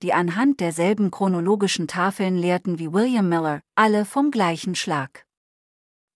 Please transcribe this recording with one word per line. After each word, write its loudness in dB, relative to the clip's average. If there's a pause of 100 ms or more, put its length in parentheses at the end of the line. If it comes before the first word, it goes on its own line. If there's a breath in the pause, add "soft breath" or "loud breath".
die -2
anhand 0
derselben 2
chronologischen 0
Tafeln -2
lehrten 0
wie -6
William 2
Miller, 0 (140)
alle 2
vom 0
gleichen -2
Schlag. -6 (920)